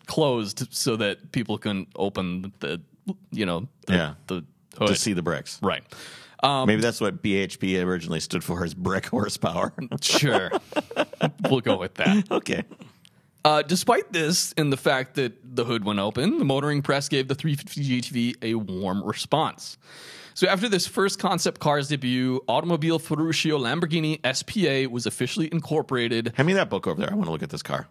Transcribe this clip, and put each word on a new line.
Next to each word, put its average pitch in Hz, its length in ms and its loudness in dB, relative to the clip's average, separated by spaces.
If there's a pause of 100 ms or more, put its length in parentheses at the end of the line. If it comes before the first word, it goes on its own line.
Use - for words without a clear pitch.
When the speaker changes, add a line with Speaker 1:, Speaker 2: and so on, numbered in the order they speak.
Speaker 1:
closed 123 680 0
so 113 220 0
that 101 360 -2
people 107 260 -2
couldn't 98 380 -4
open 92 640 -4
the, - 200 -4 (500)
you 110 140 -2
know, 87 240 -2 (180)
the, 98 60 -2
Speaker 2:
Yeah. 80 220 2 (140)
Speaker 1:
the 92 120 -4 (360)
Speaker 2:
To 107 100 2
Speaker 1:
hood. 101 100 4
Speaker 2:
see - 160 0
the 87 80 0
bricks. 78 400 -4
Speaker 1:
Right. 87 220 0 (600)
Um, 135 240 4
Speaker 2:
Maybe 107 160 6
that's 117 180 2
what 95 220 0
B 104 140 2
H 95 220 -2
P 95 220 0
originally 87 400 -2
stood - 240 -4
for, 87 200 -2
is 82 100 -4
brick 92 320 -2
horsepower. - 680 -2 (160)
<laughs> 131 140 -6
Speaker 1:
Sure. - 480 2 (1000)
We'll 131 140 4
go - 160 2
with 92 160 -6
that. 196 360 4
Speaker 2:
Okay. - 320 0 (800)
Speaker 1:
Uh, 151 200 6
despite 226 500 2
this 170 460 0
and 147 120 2
the 135 60 2
fact 131 380 0
that 123 420 -4
the 120 80 4
hood 117 200 0
went 104 140 0
open, 123 400 0
the 262 60 2
motoring 139 380 2
press 139 260 0
gave 131 200 0
the 135 60 -2
three 151 220 -2
fifty - 260 -8
G 127 200 2
T - 80 -10
V 120 320 0
a 113 120 0
warm 98 480 -2
response. - 760 -2 (560)
So - 120 2
after 196 220 2
this 196 180 2
first 196 320 0
concept 175 400 0
car's 147 300 2
debut, 127 580 0
Automobile 160 520 2
Ferruccio 156 600 0
Lamborghini 156 640 0
S 127 200 0
P 185 260 0
A 135 200 2
was 117 180 -4
officially 127 440 -2
incorporated 123 840 0
Speaker 2:
Hand 135 100 4
me 180 60 6
that 185 160 2
book 101 180 -2
over 82 140 0
there. - 100 -2
I 196 40 -2
wanna 196 160 0
look 80 120 -2
at 78 80 -6
this - 120 -8
car 69 280 -4